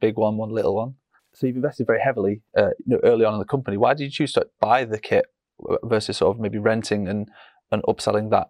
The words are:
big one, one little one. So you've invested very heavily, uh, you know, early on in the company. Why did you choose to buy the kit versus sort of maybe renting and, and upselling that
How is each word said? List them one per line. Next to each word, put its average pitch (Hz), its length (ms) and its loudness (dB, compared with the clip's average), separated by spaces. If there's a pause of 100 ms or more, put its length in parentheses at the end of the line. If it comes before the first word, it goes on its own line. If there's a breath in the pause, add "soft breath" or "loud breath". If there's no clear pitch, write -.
big 110 180 2
one, 107 180 2
one 110 140 -6
little 104 260 0
one. 120 180 -6 (380)
So - 140 -2
you've 127 100 -2
invested 127 300 -4
very 113 140 2
heavily, 104 420 0 (140)
uh, 104 140 4 (160)
you 123 80 2
know, - 80 2
early 113 220 4
on 107 80 2
in 107 80 -4
the 95 60 -6
company. 127 300 -4
Why 120 180 4
did 147 100 -4
you 139 60 -8
choose 139 240 -4
to - 120 0 (140)
buy 123 240 4
the 110 140 -4
kit 104 280 0 (560)
versus 110 360 -2
sort 98 180 2
of 120 40 -10
maybe 107 180 -4
renting 110 500 -2
and, 104 200 -4 (440 loud breath)
and 104 120 -2
upselling 107 460 -2
that 98 200 2